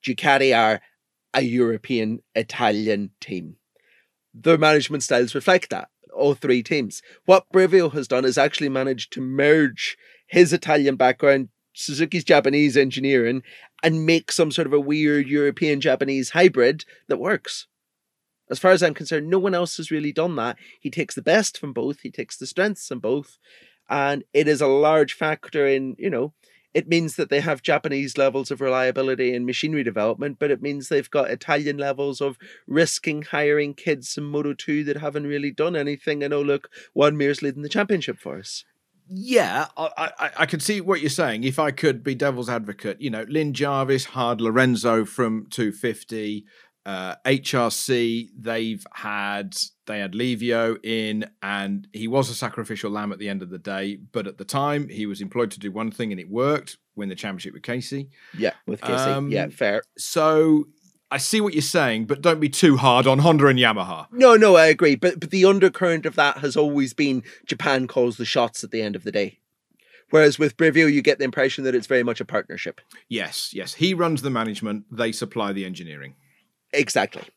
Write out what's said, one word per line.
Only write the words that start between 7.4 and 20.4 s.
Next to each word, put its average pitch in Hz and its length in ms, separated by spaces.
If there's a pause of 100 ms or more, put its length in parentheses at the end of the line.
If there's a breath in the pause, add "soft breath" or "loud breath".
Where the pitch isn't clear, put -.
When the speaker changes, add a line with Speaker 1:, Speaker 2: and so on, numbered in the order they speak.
Speaker 1:
Brevio 185 400
has 143 160
done 131 160
is 131 140
actually 147 300
managed 131 460
to - 60
merge 139 760 (300 soft breath)
his 175 260
Italian 143 440
background, 131 520 (260)
Suzuki's 156 500
Japanese 143 520
engineering, 131 680 (400 loud breath)
and 160 240
make 165 260
some 160 180
sort 156 160
of 135 60
a 147 80
weird 147 480
European-Japanese 139 1000
hybrid 156 540 (240 soft breath)
that 127 100
works. - 480 (840)
As - 80
far 185 140
as 180 100
I'm 156 120
concerned, 156 340
no 185 100
one 190 160
else 175 240
has 160 120
really 151 220
done 165 240
that. 120 200 (240 loud breath)